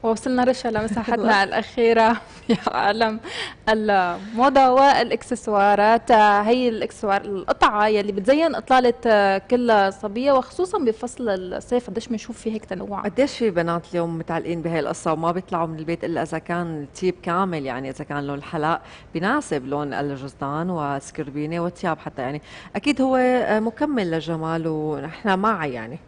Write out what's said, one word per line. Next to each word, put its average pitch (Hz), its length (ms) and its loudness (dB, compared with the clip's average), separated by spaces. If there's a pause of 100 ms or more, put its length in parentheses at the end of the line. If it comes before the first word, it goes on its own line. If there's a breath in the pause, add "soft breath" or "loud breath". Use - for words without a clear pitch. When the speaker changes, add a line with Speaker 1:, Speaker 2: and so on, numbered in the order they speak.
Speaker 1:
ووصلنا 247 400 0
رشا 247 240 0
لمساحتنا 220 760 0
Speaker 2:
<laughs> - 0 -
Speaker 1:
الأخيرة 226 720 2
في - 420 -2 (120)
عالم 220 520 0 (500 loud breath)
الموضة 220 1000 2
والإكسسوارات. 233 1400 4
هي 214 580 6
الإكسسوار، 202 520 -2
القطعة 208 680 0
يلي 208 240 0
بتزين 269 440 2
إطلالة 233 840 4
كل 214 560 2
صبية، 226 380 -2
وخصوصًا 349 460 0
بفصل 240 520 -2
الصيف. 190 600 -4
قديش 226 180 -8
بنشوف 220 300 -8
في 220 140 -6
هيك 214 140 -8
تنوع؟ 196 360 -8
Speaker 2:
قديش 277 360 -2
في 226 120 0
بنات 170 420 -2
اليوم 170 260 -2
متعلقين 165 440 -4
بهي 165 180 -2
القصة - 340 -2
وما 165 180 0
بيطلعوا 170 360 -4
من 160 120 -10
البيت 165 240 -6
إلا 156 180 -4
إذا 160 160 -6
كان 165 440 -6
التيب 180 420 -4
كامل، 175 420 -2
يعني 131 240 -6
إذا - 140 -10
كان 143 240 -6
لون 143 100 -6
الحلاق 160 440 -4 (320 loud breath)
بيناسب 170 540 -2
لون 143 260 -4
الجزدان 143 760 -6
وسكربينة 151 880 -6
والتياب 170 380 -4
حتى، - 240 -12
يعني 139 200 -6 (340 loud breath)
أكيد 262 260 -2
هو 262 160 2 (420)
مكمل 226 520 -2
للجمال 160 560 -2
ونحن 156 720 -2
معه 196 260 0
يعني. 123 420 -8